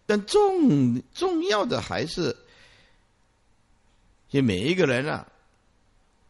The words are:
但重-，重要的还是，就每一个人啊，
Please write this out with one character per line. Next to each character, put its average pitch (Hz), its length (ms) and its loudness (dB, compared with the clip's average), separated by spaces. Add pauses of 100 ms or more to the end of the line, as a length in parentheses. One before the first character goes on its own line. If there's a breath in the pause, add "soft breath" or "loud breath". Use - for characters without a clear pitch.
但 208 200 0
重-， 247 760 2 (140)
重 349 300 -2
要 403 200 0
的 233 160 -4
还 92 240 -6
是， 165 320 -6 (1900 soft breath)
就 139 140 0
每 104 260 0
一 175 60 2
个 185 100 0
人 135 240 -2
啊， 147 220 -8 (1000)